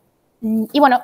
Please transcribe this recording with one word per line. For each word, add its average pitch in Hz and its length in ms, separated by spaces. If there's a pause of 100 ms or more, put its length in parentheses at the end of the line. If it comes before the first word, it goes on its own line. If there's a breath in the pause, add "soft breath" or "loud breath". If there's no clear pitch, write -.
(400)
Mm, 220 320
y 277 80
bueno, 254 240